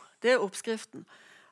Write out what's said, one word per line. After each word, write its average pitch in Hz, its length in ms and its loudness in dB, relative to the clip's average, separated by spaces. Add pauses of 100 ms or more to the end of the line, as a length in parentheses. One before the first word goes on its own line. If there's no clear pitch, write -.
(220)
Det 247 120 6
er 233 100 2
oppskriften. 202 600 -8 (480)